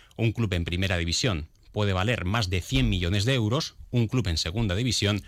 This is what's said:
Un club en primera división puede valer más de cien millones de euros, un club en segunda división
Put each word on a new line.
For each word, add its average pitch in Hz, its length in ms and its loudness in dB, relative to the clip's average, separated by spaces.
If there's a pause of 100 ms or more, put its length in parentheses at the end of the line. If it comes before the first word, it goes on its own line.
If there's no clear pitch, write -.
(180)
Un 113 160 0
club 104 200 -2
en 85 120 0
primera 90 320 -2
división 85 500 -2 (240)
puede 101 220 0
valer 92 320 0
más 104 240 0
de 90 100 0
cien 131 300 0
millones 95 340 2
de 135 100 2
euros, 120 420 0 (140)
un 117 180 2
club 120 200 0
en 82 100 0
segunda 95 380 0
división 104 520 0